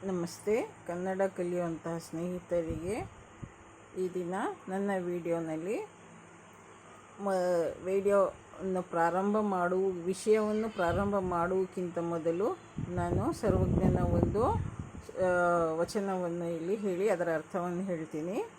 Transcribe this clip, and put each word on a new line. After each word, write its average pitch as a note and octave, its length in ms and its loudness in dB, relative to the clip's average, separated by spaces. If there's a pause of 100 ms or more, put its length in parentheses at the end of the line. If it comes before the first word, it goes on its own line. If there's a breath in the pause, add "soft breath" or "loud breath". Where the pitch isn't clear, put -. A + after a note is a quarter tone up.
(140)
ನಮಸ್ತೆ, G#3 560 -2 (180)
ಕನ್ನಡ F#3 340 -4 (160)
ಕಲಿಯುವಂತಹ E3+ 600 -4
ಸ್ನೇಹಿತರಿಗೆ F3 1120 -4 (960)
ಈ F3+ 80 -2
ದಿನ F3+ 220 -4 (340)
ನನ್ನ G3 300 0
ವಿಡಿಯೋನಲ್ಲಿ F3 880 -4 (1300)
ಮ-, F3+ 680 0
ವಿಡಿಯೋವನ್ನು F#3+ 960 2
ಪ್ರಾರಂಭ F3+ 540 2
ಮಾಡು-, F#3 680 0
ವಿಷಯವನ್ನು G#3+ 680 2
ಪ್ರಾರಂಭ G3 480 0
ಮಾಡುವುದಕ್ಕಿಂತ F3+ 840 0
ಮೊದಲು E3+ 580 0 (320)
ನಾನು F3+ 440 0
ಸರ್ವಜ್ಞನ - 680 4
ಒಂದು, - 440 4
ಆ, F3 1300 2
ವಚನವನ್ನು F3 800 0
ಇಲ್ಲಿ E3+ 200 0
ಹೇಳಿ G3+ 340 0
ಅದರ E3+ 240 2
ಅರ್ಥವನ್ನು F3 480 -2
ಹೇಳ್ತೀನಿ. F3 640 -4 (140)